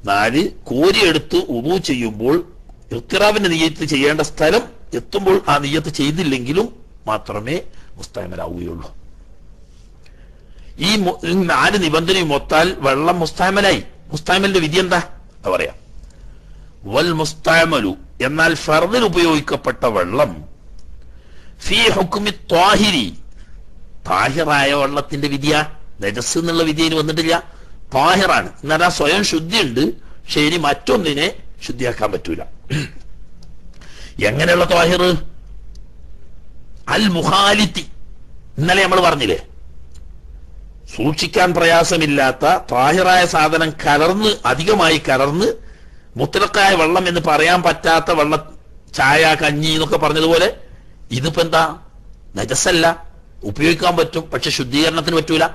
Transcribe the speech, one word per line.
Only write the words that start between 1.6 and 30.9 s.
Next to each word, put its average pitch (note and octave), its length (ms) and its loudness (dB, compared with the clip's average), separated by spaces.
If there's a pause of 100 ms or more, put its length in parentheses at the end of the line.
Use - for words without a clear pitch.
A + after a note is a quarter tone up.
ചെയ്യുമ്പോൾ A#2+ 560 -2 (540)
ഇഖ്തിറാഫിന്റെ G3+ 640 0
നിയ്യത്ത് D#3+ 340 0
ചെയ്യേണ്ട D3 360 2
സ്ഥലം E3 420 2 (300)
എത്തുമ്പോൾ F#3+ 420 0 (120)
ആ C#3+ 100 4
നിയ്യത്ത് D3+ 340 -2
ചെയ്തില്ലെങ്കിലും D3 720 -2 (400)
മാത്രമേ G#2+ 500 -4 (380)
മുസ്തഅമലാവുകയുള്ളൂ. F2 960 -10 (1900)
ഈ F3 160 0
മു-, F#3+ 280 -2
ഈ E3+ 80 0 (140)
നാല് E3 320 2
നിബന്ധനയും E3+ 560 2
ഒത്താൽ D#3 340 2 (120)
വെള്ളം C#3+ 380 2
മുസ്തഅമലായി. F#3 640 2 (280)
മുസ്തഅമലിന്റെ F#3+ 520 0
വിധി D#3 200 0
എന്താ? F3+ 200 2 (360)
അത് - 160 -6
പറയാം. E2 240 -2 (1120)
വൽ C#3+ 260 2
മുസ്തഅമലു, D#3 800 0 (300)
എന്നാൽ D#3 360 2
ഫർദിൽ F3 460 2
ഉപയോഗിക്കപ്പെട്ട D#3 840 0
വെള്ളം, G#2+ 440 0 (1300)
ഫീ G#3 180 0 (120)
ഹുക്മി G3 420 -2 (140)
ത്വാഹിരി, F#3 600 4 (1000)
താഹിറായ C#3 680 2
വെള്ളത്തിന്റെ C#3+ 540 -2
വിധിയാ. D3 320 0 (400)
നജസ് G#2 360 -4
എന്നുള്ള E3 280 0
വിധി D#3 180 0
ഇനി D#3+ 160 2
വന്നിട്ടില്ല, D#3+ 380 0 (540)
താഹിറാണ്. D#3 680 2
എന്നാൽ D#3 260 0
ആ F3+ 60 4
സ്വയം E3 340 2
ശുദ്ധിയുണ്ട്, D#3+ 600 0 (320)
പക്ഷെ - 240 -4
ഇനി D#3 200 2
മറ്റൊന്നിനെ D3+ 680 0 (340)